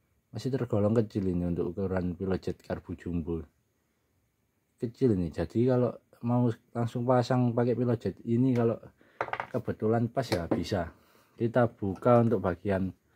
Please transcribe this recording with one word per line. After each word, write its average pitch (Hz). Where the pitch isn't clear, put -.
masih 123
tergolong 110
kecil 107
ini 87
untuk 87
ukuran 92
pilot 92
jet -
karbu 87
jumbo. 85
Kecil 120
ini, 85
jadi 113
kalau 123
mau 123
langsung 117
pasang 123
pakai 123
pilot 120
jet -
ini, 123
kalau 117
kebetulan 117
pas 131
ya 87
bisa. 87
Kita 120
buka 117
untuk 113
bagian 95